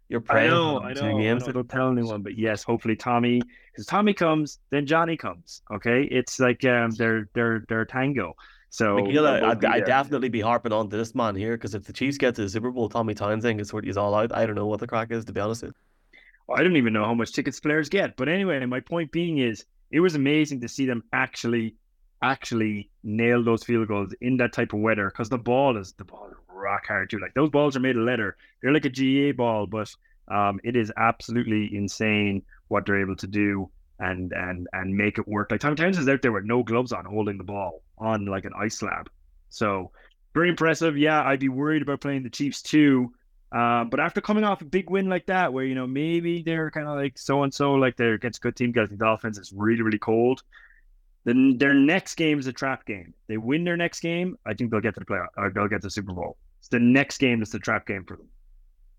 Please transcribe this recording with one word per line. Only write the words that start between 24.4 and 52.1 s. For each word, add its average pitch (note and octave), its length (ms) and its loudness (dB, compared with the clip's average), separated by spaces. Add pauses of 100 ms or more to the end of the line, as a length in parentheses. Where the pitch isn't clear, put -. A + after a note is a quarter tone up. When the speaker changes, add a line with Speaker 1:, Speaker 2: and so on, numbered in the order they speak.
Speaker 2:
type A#2 220 -2
of G#2 60 -2
weather, G#2+ 300 0
'cause A2 200 -6
the B2+ 80 -2
ball A#2+ 400 2
is, F#2+ 160 -12
the - 120 -18
ball - 240 -20
is - 80 -20 (100)
rock G2 400 -6
hard G2 220 -4
too. G#2 100 -6
Like, F#2 140 -10
those D3+ 160 2
balls C#3+ 260 2
are B2+ 60 0
made B2+ 160 0
of A2+ 60 2
leather. A2+ 340 -2 (240)
They're B2+ 100 0
like D3 140 4
a C#3 40 0
G C3+ 400 2
A - 20 0
ball, A#2 340 0
but, G#2 280 -8 (360)
um, G2+ 340 0
it B2 140 -2
is A2 180 0
absolutely A2+ 800 0
insane G2+ 680 0 (240)
what G2+ 180 -2
they're G2+ 160 2
able F#2+ 160 -2
to G2+ 100 -10
do G2+ 420 0 (300)
and, F#2 320 -4
and, F2+ 400 -6
and F#2+ 240 -4
make G#2 220 0
it G#2+ 100 -6
work. G#2 240 -2
Like, A2 80 0
Tommy D3 160 0
Townsend's E3 320 0
out C3+ 140 2
there B2 100 2
with G2+ 140 -2
no A#2+ 180 2
gloves A#2+ 300 -2
on, F2+ 100 -8
holding G#2 340 -2
the F#2 60 -12
ball F#2+ 400 -8 (140)
on, A2 280 -2
like, F#2+ 200 -4
an - 120 -10
ice G#2 200 -4
slab. E2+ 320 -6 (400)
So G2 420 -2 (420)
very E3+ 160 4
impressive. D#3+ 480 2
Yeah, D3+ 260 4
I'd C3+ 160 2
be C3+ 100 0
worried D3 320 0
about C#3 200 -4
playing C#3 220 -4
the A#2+ 60 -10
Chiefs C#3 320 -6
too. C#3 520 6 (380)
Uh, A#2+ 320 2
but A#2+ 160 -2
after E3+ 220 0
coming G#3+ 240 2
off G3 160 0
a E3 40 -14
big E3+ 240 -2
win F#3+ 200 0
like F3+ 160 -2
that, F#3 260 0
where, C3 140 -2
you C3 100 -2
know, C3 100 -4
maybe E3+ 560 -2
they're D#3+ 300 -2
kinda D3 220 -6
like C#3 240 -4
so-and-so, C#3 560 0
like, C3 240 4
they're A#2 160 2
against A2 260 -4
a - 20 -14
good A#2+ 140 -2
team, A#2+ 140 0
against A2 220 0
the G2+ 60 -12
Dolphins, A2 400 0
it's F#2+ 140 -18
really, A2 300 2
really A2 180 2
cold. A#2+ 420 2 (840)
Then C3 320 4
their C#3 160 4
next D3 420 4